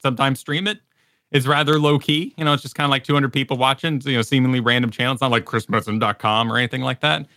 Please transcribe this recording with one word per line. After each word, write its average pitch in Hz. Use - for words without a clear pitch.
sometimes 135
stream 170
it. 208
It's 135
rather 147
low 147
key. 151
You 160
know, 147
it's 135
just -
kinda, 147
like, 135
two 147
hundred 139
people 135
watching, 131
you 139
know, 117
seemingly 127
random 120
channel. 127
It's 120
not 131
like 117
chris 117
metzen 110
dot 107
com 113
or 117
anything 123
like 131
that. 151